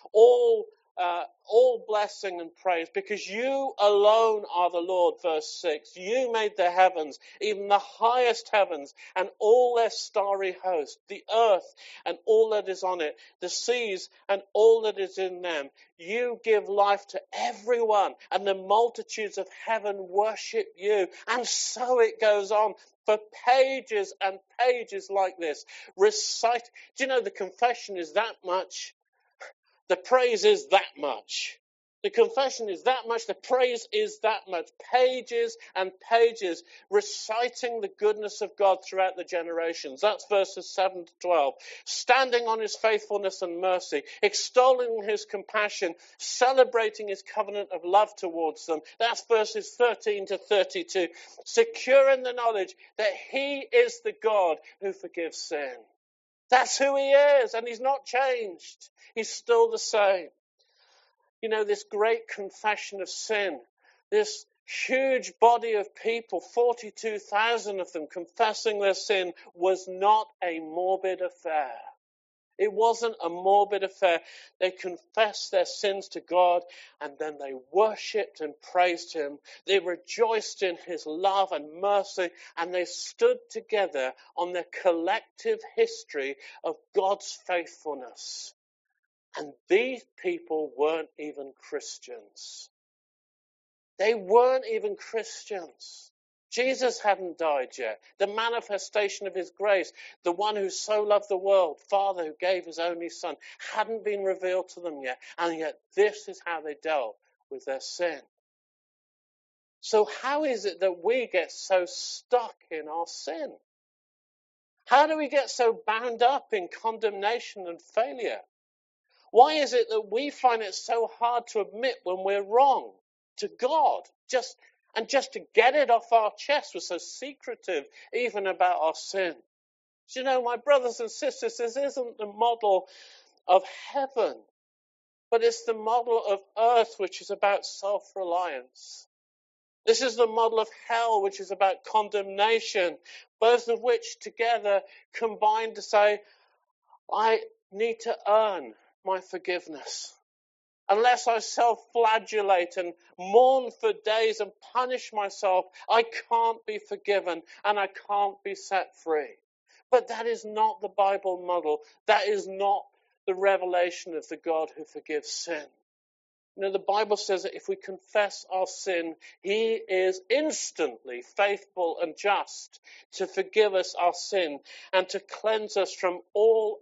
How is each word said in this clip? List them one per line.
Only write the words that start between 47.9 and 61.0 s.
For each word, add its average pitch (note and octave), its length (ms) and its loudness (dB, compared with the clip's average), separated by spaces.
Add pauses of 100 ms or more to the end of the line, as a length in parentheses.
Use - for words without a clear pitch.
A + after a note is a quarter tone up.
towards E3 500 -4
them. D#3 140 -2 (200)
That's A3+ 280 -2
verses G#3+ 500 0
thirteen G#3 480 0
to F#3+ 140 -4
thirty-two. F#3 720 0 (360)
Secure C4 640 4
in B3+ 140 2
the B3 100 -4
knowledge A3+ 400 -2 (240)
that G#3 140 0 (180)
he C#4 420 -4
is A#3 320 4
the G#3+ 200 -6
God F#3+ 340 2 (240)
who G3 100 -4
forgives E3+ 460 -10
sin. C#3+ 380 -8 (720)
That's B3 300 4
who C#4 180 2
he C#4 140 0
is, C#4 420 6
and A#3 140 -6
he's A#3 120 -8
not C4 260 -2
changed. A#3+ 840 -4 (260)
He's A3 140 -6
still A#3 400 4
the A3 80 -4
same. G3 500 2 (1120)